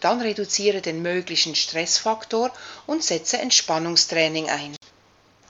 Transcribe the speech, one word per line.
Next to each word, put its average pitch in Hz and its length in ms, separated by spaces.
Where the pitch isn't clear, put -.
dann 226 200
reduziere 202 600
den 165 220
möglichen 175 520
Stressfaktor 220 960
und 311 200
setze - 340
Entspannungstraining 160 1120
ein. 147 240